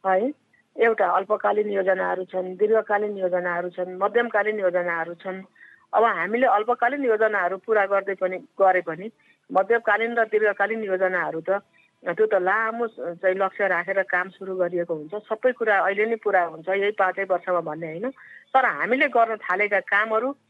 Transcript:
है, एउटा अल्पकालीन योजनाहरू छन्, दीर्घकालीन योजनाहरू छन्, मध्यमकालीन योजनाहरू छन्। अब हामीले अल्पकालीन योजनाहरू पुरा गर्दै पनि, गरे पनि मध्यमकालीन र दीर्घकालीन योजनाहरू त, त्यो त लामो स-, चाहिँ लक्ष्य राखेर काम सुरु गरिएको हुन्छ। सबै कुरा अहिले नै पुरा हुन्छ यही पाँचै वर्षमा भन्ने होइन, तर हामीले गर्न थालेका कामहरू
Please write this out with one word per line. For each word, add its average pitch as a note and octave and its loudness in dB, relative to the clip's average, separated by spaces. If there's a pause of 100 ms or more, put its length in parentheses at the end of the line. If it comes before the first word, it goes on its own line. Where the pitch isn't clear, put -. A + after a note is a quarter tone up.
है, G#3 2 (460)
एउटा A3 2
अल्पकालीन G#3 0
योजनाहरू F#3 0
छन्, F#3 -6
दीर्घकालीन G#3 0
योजनाहरू F3+ -2
छन्, F3+ -8
मध्यमकालीन G#3+ 0
योजनाहरू E3+ -2
छन्। F#3+ -10 (520)
अब A3+ 6
हामीले G#3+ 0
अल्पकालीन A#3+ 0
योजनाहरू G#3+ 0
पुरा G#3 0
गर्दै G3 0
पनि, F#3 -2
गरे F#3 2
पनि E3+ -8 (420)
मध्यमकालीन A3 2
र A#3 2
दीर्घकालीन G#3+ 0
योजनाहरू F#3 -2
त, E3 -6 (560)
त्यो F3+ 2
त G#3+ 0
लामो A3 0
स-, E3+ -10
चाहिँ F#3 2
लक्ष्य F#3+ -2
राखेर F#3 0
काम F#3 -2
सुरु F#3+ -10
गरिएको F3 -2
हुन्छ। D3+ -10
सबै B3+ -2
कुरा A3 2
अहिले G3 0
नै A3+ -2
पुरा G3 2
हुन्छ D#3+ -8
यही G3 0
पाँचै G3 0
वर्षमा F3+ 0
भन्ने D#3+ -8
होइन, F3 -6 (440)
तर C4 6
हामीले A3 0
गर्न A3+ 2
थालेका G3+ 0
कामहरू A3 0 (200)